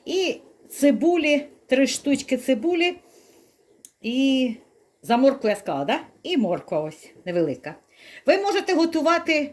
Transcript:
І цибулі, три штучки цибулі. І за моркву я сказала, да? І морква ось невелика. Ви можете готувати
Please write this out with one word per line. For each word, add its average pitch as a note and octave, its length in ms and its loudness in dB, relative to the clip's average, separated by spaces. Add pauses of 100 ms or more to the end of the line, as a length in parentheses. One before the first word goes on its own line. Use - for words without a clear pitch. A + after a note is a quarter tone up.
І F4+ 300 -2 (340)
цибулі, D4 760 2 (220)
три C4 200 2
штучки C4 500 -2
цибулі. E4 580 -2 (1080)
І B3+ 500 0 (500)
за A#3 160 0
моркву C4 320 2
я G3+ 60 0
сказала, C#3+ 300 -4
да? B3 140 -2 (240)
І E4+ 140 -2
морква F3 420 -2
ось D#3 300 -10 (160)
невелика. E3 500 -4 (500)
Ви E4+ 120 4
можете G4 360 -2
готувати D#4+ 800 0